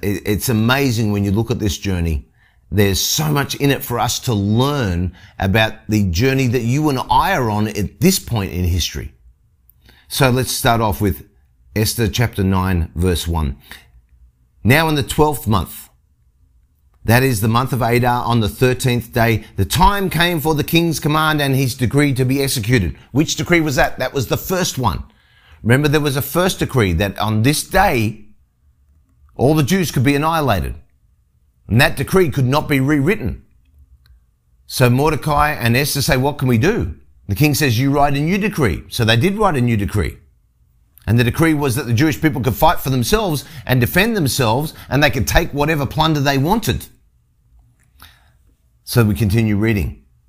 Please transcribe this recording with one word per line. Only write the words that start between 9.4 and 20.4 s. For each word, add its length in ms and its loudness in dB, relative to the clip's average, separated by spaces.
So 240 0
let's 200 -2
start 300 0
off 180 0
with 300 -2
Esther 320 -2
chapter 360 -2
nine, 520 0
verse 320 0
one. 300 -2
"Now 240 2
in 80 0
the 80 0
twelfth 440 -2
month, 420 -4
that 180 4
is 180 0
the 80 0
month 240 0
of 80 -2
Adar, 420 2
on 180 2
the 60 0
thirteenth 640 -2
day, 320 0
the 100 0
time 440 2
came 300 0
for 140 0